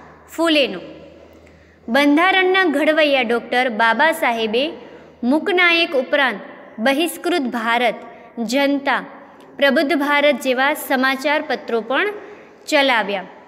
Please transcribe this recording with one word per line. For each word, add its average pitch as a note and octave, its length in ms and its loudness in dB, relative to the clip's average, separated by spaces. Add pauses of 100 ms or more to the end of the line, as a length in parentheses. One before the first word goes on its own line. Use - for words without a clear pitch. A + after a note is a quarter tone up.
(360)
ફૂલેનો. D4 440 0 (1080)
બંધારણના F#4 760 4
ઘડવૈયા D4+ 580 2
ડૉક્ટર A#3+ 460 0
બાબા A3+ 440 2
સાહેબે A#3+ 580 -2 (520)
મૂકનાયક E4+ 760 2
ઉપરાંત B3+ 440 0 (380)
બહિષ્કૃત D#4 640 0
ભારત, A#3 520 0 (440)
જનતા, C4+ 680 0 (520)
પ્રબુદ્ધ C#4 380 2
ભારત C#4+ 400 2
જેવા C4 400 0
સમાચાર C#4 760 -2
પત્રો A#3 320 -4
પણ C4+ 280 -2 (580)
ચલાવ્યા. A3 580 0 (240)